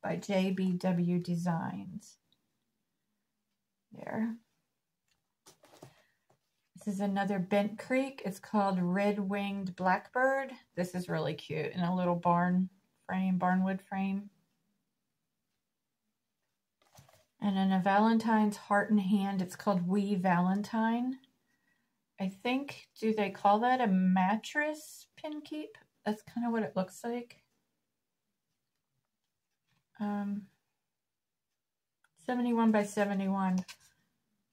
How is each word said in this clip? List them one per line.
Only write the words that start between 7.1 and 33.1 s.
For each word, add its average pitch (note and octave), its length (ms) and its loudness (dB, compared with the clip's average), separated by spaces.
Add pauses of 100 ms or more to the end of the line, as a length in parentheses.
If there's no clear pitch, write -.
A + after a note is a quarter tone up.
Bent G3+ 400 0
Creek. C4 460 -2
It's F#3+ 120 -6
called G3 440 0
Red G3+ 360 2
Winged G3 600 -4
Blackbird. C4 720 0 (240)
This F3 180 -4
is F3+ 140 -6
really D#3 280 -2
cute D#3 360 -6
in F3+ 80 -6
a F3 160 0
little F3+ 200 0
barn F3+ 540 2 (380)
frame, F#3 320 0
barnwood F#3 420 2
frame. G3 480 -4 (3000)
And G3+ 160 0
in F#3+ 140 4
a F#3+ 80 4
Valentine's G#3+ 800 4
heart G3+ 340 0
and G#3+ 80 6
hand, G3 420 0
it's F3+ 140 -6
called F3+ 320 0
Wee G3+ 280 0
Valentine. G#3 1040 0 (1000)
I F#3+ 120 -4
think, C4 580 -4 (100)
do A3 160 0
they G#3 160 0
call G3+ 300 4
that B3+ 220 2
a A#3 60 2
mattress G3 1200 0 (100)
pin D4+ 240 -8
keep? D4+ 360 -10 (280)
That's G#3+ 180 -4
kinda A#3 260 -4
what A3+ 140 0
it - 120 -8
looks F#3 280 -4
like. A#3+ 400 -8 (2500)
Um, G3+ 440 -4 (1800)
seventy-one A#3+ 460 2
by G#3 120 4
seventy-one. G3 840 0 (880)